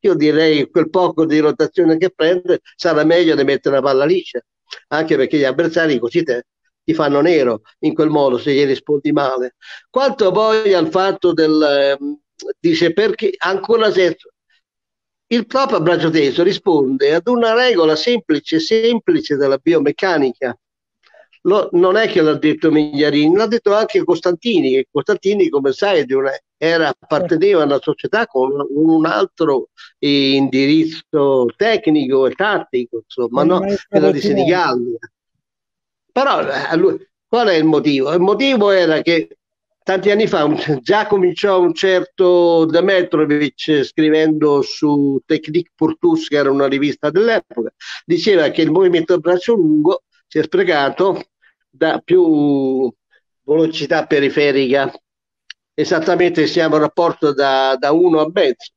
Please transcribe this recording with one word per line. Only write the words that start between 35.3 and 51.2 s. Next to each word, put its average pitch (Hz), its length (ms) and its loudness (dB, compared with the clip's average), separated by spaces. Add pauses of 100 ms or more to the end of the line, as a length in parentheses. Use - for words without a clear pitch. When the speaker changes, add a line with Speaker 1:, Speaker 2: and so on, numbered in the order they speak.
Speaker 1:
Però, 247 280 0
eh, 147 360 -4
lui, 175 320 0 (180)
qual 233 220 0
è 185 60 2
il 156 100 2
motivo? 147 480 0
Il 175 80 2
motivo 202 500 2
era 165 320 2
che 170 340 -2 (520)
tanti 190 220 0
anni 208 160 2
fa, 170 180 0
un, 147 140 0 (240)
già 208 240 0
cominciò 190 560 0
un 175 100 2
certo 175 920 2
Demetrovic, 160 1040 0
eh, 147 160 2
scrivendo 156 760 2
su 143 640 0
Technique 156 500 -4
pour 160 240 -2
tous, 165 300 0
che 147 80 -2
era 139 140 2
una 139 160 2
rivista 139 420 -2
dell'epoca, 190 640 -2 (320)
diceva 170 460 2
che 175 100 -4
il 160 100 2
movimento 175 440 2
a - 20 0
braccio 175 380 0
lungo 156 480 2 (240)
si - 140 -4
è - 20 0
sprecato 175 800 0 (480)